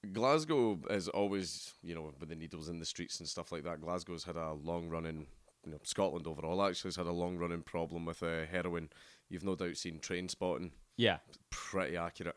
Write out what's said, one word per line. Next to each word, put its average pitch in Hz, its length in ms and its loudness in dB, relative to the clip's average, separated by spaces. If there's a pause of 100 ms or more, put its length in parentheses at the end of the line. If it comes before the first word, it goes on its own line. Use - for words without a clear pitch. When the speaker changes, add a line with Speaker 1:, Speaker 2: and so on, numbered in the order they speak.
(120)
Speaker 1:
Glasgow 131 640 6 (100)
is 95 200 2
always, 98 720 0
you 85 120 -6
know, 78 240 -6
with 78 100 -8
the 82 80 -6
needles 80 320 -6
in 85 100 -4
the 80 80 -4
streets - 320 -6
and 80 100 -6
stuff - 240 -6
like 80 120 -4
that. 82 180 -4
Glasgow's 85 420 -4
had 82 120 -4
a 80 160 -2
long 82 360 -2
running, 80 380 -4 (400)
you 80 60 -10
know, 76 100 -10
Scotland 82 440 2
overall 80 380 0
actually 95 240 0
has 85 80 -4
had 87 100 0
a 85 60 2
long 87 240 2
running 85 260 0
problem 82 440 -2
with, 82 160 -4
uh, 82 280 0
heroin. 87 380 0 (400)
You've 90 160 -6
no 95 100 2
doubt 87 220 -2
seen 80 220 -4
Trainspotting. 90 720 0 (260)
Speaker 2:
Yeah. 110 220 6 (320)
Speaker 1:
Pretty 87 460 0
accurate. 85 400 -2